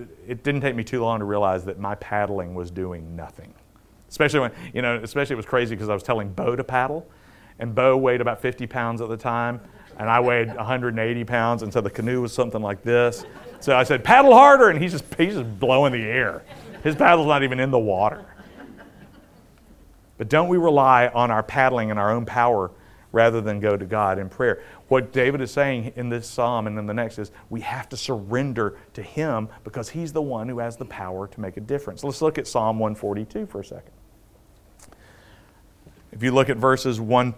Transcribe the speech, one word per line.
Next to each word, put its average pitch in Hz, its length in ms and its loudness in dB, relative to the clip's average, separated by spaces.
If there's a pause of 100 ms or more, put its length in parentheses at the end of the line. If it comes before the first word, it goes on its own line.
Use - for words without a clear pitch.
(280)
it 123 160 -10
didn't 143 160 -2
take 131 160 -2
me 113 80 -6
too 123 180 -4
long 113 160 -2
to 104 60 -6
realize 98 400 0
that 95 160 -10
my 101 160 -6
paddling 98 580 -6
was 87 160 -10
doing 85 460 -10
nothing. - 360 -18 (580)
Especially 147 300 0
when, 120 120 -2 (220)
you 123 80 -4
know, 120 200 0
especially 139 320 -4
it - 20 -6
was 107 100 -8
crazy 120 300 0
'cause 107 120 -6
I 104 60 0
was 98 80 -4
telling 107 300 -4
Bo 120 240 -2
to 131 80 -4
paddle, 131 420 -2 (520)
and 117 160 -8
Bo 131 220 4
weighed 127 240 2
about 117 200 -2
fifty 123 260 -6
pounds 117 340 -6
at 117 80 -8
the 113 80 -6
time, 120 440 -4 (380)
and 110 120 -2
I 117 80 6
weighed 120 300 2
a 113 160 -10
hundred 123 300 -2
and 113 40 -4
eighty 117 260 -2
pounds, 117 380 0
and 104 100 -8
so 123 80 0
the 101 100 -4
canoe 123 300 -4
was 117 120 -6
something 113 280 -2
like 101 220 -6
this. 120 420 2 (360)
So 135 160 4
I - 80 6
said, - 180 0
"Paddle 262 320 10
harder," 269 340 10
and 156 140 2
he's 175 100 -2
just, - 120 -6 (120)
he's 185 180 2
just 113 260 -6
blowing 131 320 4
the 117 100 -4
air. 110 400 -2 (400)
His 151 140 -2
paddle's 170 320 6
not 143 160 2
even 127 160 -2
in 135 100 0
the 131 80 4
water. 101 460 0 (1900)
But 110 100 -8
don't 160 200 4
we 180 100 4
rely 135 480 6
on 120 240 0
our 110 120 0
paddling 127 480 0
and 104 80 -4
our 101 120 0
own 117 160 -2
power 117 440 0 (420)
rather 113 280 4
than 104 200 -4
go 104 160 0
to 98 100 -6
God 98 320 0
in 95 100 -10
prayer? 120 340 -2 (260)
What 131 240 0
David 131 280 0
is 123 120 -6
saying 131 420 -2
in 123 140 -8
this 117 180 -6
psalm 120 400 -2
and 104 120 -6
in 104 80 -8
the 104 60 -8
next 113 260 -6
is 104 120 -10 (180)
we 117 120 -10
have 127 300 -12
to 127 60 -14
surrender 117 800 -4 (180)
to 110 80 -14
him 117 460 -6 (140)
because 110 260 -12
he's 160 240 -10
the 156 80 -2
one 123 280 -6
who 123 100 -8
has 117 180 -8
the 117 80 -12
power 95 440 -10
to - 120 -16
make 95 160 -10
a 101 40 -12
difference. 110 420 -8
Let's 139 180 -8
look 151 180 -2
at 143 100 -10
Psalm 110 300 -2
one 107 180 -2
forty-two 110 500 -8
for 104 140 -12
a 98 40 -12
second. - 280 -20 (2250)
If 107 100 -10
you 123 100 2
look 131 180 4
at 123 60 0
verses 131 440 0
one, 123 380 2